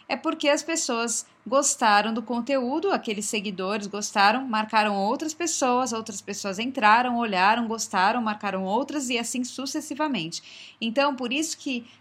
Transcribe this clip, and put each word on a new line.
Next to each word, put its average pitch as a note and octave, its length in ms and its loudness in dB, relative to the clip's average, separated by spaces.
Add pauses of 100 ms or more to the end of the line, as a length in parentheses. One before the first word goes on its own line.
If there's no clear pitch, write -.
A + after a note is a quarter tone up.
É - 80 -2
porque D#4+ 320 -2
as D4 160 4
pessoas A#3 640 -2 (200)
gostaram G#3 680 4
do A#3 100 -2
conteúdo, C4 680 0
aqueles G#3+ 340 -2
seguidores G3+ 600 -4
gostaram, G#3 600 2
marcaram G#3+ 480 2
outras C4+ 380 0
pessoas, B3 580 0
outras A3 300 -8
pessoas G3 360 -8
entraram, A#3+ 600 4
olharam, A3 500 2
gostaram, G#3+ 540 0
marcaram G#3 420 -2
outras B3+ 460 -2
e A#3+ 80 0
assim A#3 260 -4
sucessivamente. B3 1400 -6
Então, C#4 360 0
por B3 180 -4
isso D#4 240 -4
que B3 280 -6 (160)